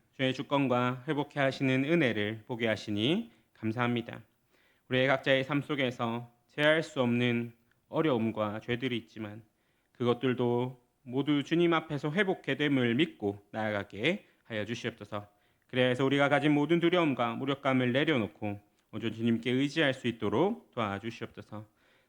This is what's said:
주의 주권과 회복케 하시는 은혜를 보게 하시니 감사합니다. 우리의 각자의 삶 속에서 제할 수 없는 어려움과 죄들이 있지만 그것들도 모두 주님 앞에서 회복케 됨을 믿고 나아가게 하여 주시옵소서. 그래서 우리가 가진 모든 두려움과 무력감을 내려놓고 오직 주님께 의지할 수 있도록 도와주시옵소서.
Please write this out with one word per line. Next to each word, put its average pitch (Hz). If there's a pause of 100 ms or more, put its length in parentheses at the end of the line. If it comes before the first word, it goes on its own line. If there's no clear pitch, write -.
(160)
주의 131
주권과 127
회복케 147
하시는 135
은혜를 113
보게 117
하시니 113 (220)
감사합니다. 120 (680)
우리의 127
각자의 135
삶 143
속에서 123 (160)
제할 156
수 143
없는 120 (360)
어려움과 110
죄들이 120
있지만 107 (520)
그것들도 123 (220)
모두 139
주님 170
앞에서 151
회복케 185
됨을 131
믿고 104
나아가게 107 (180)
하여 107
주시옵소서. 107 (420)
그래서 127
우리가 139
가진 143
모든 147
두려움과 147
무력감을 131
내려놓고 117 (300)
오직 110
주님께 113
의지할 143
수 -
있도록 117
도와주시옵소서. 107 (440)